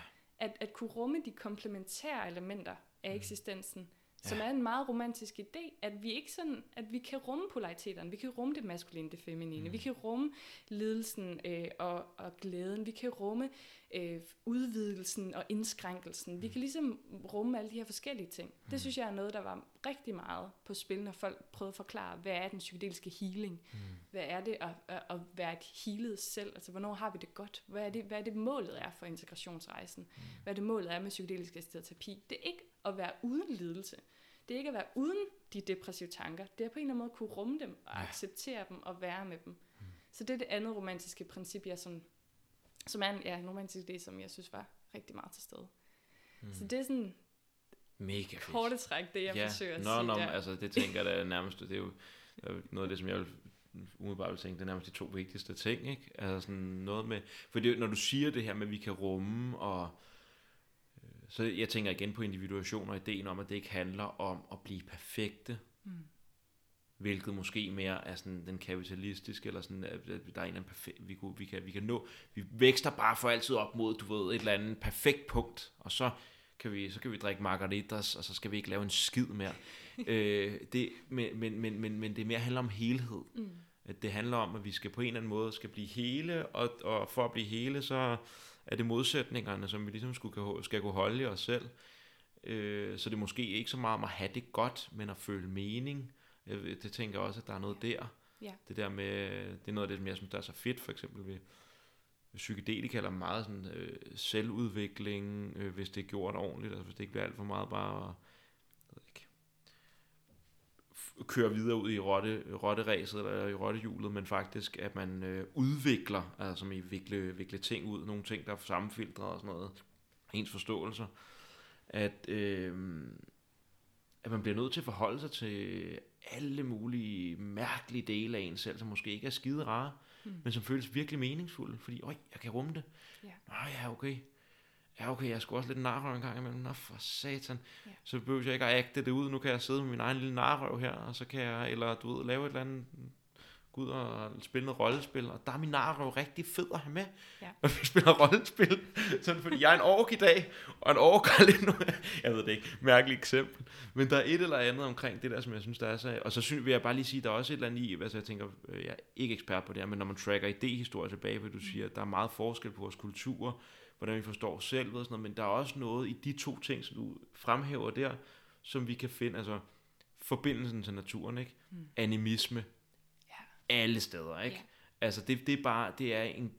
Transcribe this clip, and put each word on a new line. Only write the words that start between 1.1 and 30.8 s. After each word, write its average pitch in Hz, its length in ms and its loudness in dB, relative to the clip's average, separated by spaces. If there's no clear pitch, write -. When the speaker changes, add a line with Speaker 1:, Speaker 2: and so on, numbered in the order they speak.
Speaker 1:
de 220 60 -10
komplementære 208 1000 -6
elementer 180 440 -8
af 190 80 -4
Speaker 2:
Mm. 190 40 -4
Speaker 1:
eksistensen, 196 720 -10
som 214 140 -4
Speaker 2:
Ja. 214 80 -2
Speaker 1:
er 233 40 0
en 262 140 2
meget 254 260 0
romantisk 233 500 -4
idé, 320 420 -10
at 208 220 -6
vi 226 100 -4
ikke 294 180 -6
sådan, 320 320 -4
at 220 160 -10
vi 240 80 -2
kan 262 200 -6
rumme 269 240 -6
polariteterne, 175 580 -8
vi 202 60 -10
kan 254 120 -6
rumme 254 260 -2
det 294 80 -8
maskuline, 170 460 -8
det 165 100 -14
feminine, 165 500 -6
Speaker 2:
Mm. 175 40 -8
Speaker 1:
vi 220 40 -4
kan 262 140 -4
rumme 247 420 -2
lidelsen, 214 800 -4
øh, 170 200 -4
og, 175 260 -2
og 180 180 -12
glæden, 190 480 -4
vi 226 60 -6
kan 247 180 -6
rumme, 233 400 -2
øh, 170 260 -4
udvidelsen 214 920 -2
og 180 140 -6
indskrænkelsen. 180 920 -6
Vi 220 60 -4
Speaker 2:
Mm. 214 60 -8
Speaker 1:
kan 254 60 -4
ligesom 277 400 -2
rumme 233 260 0
alle 214 120 -6
de 226 40 -8
her 226 100 -6
forskellige 220 440 -8
ting. - 240 -12
Det - 80 -10
Speaker 2:
Mm. 277 60 0
Speaker 1:
synes 262 180 -4
jeg 240 100 0
er 208 40 -4
noget, 196 220 -4
der 208 60 -4
var 190 280 -8
rigtig 269 300 -6
meget 180 360 -8
på - 80 -10
spil, 196 300 -4
når 202 80 -8
folk - 400 -6
prøvede 196 200 -8
at 190 40 -12
forklare, 185 420 -10
hvad 185 160 -4
er 180 140 -2
den 196 120 -8
psykedeliske 185 500 -10
healing? 190 520 -6
Speaker 2:
Mm. 110 60 -8
Speaker 1:
Hvad 190 160 -6
er 180 160 -2
det 214 180 -2
at, 170 80 -4
at, 180 220 -8
at 175 100 -6
være 175 200 -4
et 165 100 -12
healet 214 340 -4
selv? - 360 -6
Altså, 175 160 -16
hvornår 202 220 -6
har 208 180 -4
vi 190 100 -8
det - 120 -14
godt? - 340 -12
Hvad 208 180 -6
er 202 40 -4
det, 214 140 -6
hvad 214 160 -6
er 214 40 -8
det 208 120 -4
målet 220 460 -2
er - 100 -6
for - 140 -16
integrationsrejsen? 170 1040 -12
Speaker 2:
Mm. - 60 -16
Speaker 1:
Hvad 202 100 -4
er - 20 -4
det 202 80 -2
målet 208 300 0